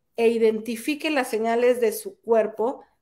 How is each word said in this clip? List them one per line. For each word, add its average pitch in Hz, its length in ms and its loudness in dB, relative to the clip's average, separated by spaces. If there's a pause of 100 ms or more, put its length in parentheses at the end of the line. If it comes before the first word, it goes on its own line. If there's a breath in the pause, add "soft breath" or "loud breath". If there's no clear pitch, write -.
(160)
e 233 120 2
identifique 233 800 0
las 262 180 -2
señales 233 520 0
de 220 120 2
su 208 280 -12
cuerpo 220 600 0 (200 loud breath)